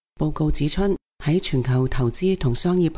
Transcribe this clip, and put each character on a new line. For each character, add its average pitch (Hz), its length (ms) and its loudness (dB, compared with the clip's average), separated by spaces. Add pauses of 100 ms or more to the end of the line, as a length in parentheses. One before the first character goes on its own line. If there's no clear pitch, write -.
(180)
報 151 140 0
告 151 180 0
指 147 180 0
出， 185 140 0 (420)
喺 160 140 2
全 135 240 0
球 127 240 0
投 123 240 0
資 185 260 0
同 131 160 0
商 175 240 0
業 165 220 2